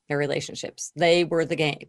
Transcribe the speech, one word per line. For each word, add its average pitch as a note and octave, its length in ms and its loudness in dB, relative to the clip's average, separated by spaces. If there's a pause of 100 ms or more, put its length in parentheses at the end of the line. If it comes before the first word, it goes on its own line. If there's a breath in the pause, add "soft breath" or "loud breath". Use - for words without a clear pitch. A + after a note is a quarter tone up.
their D3 80 -2
relationships. - 800 -6
They E3+ 280 6
were E3 200 0
the D#3+ 100 -4
game. D3+ 340 -2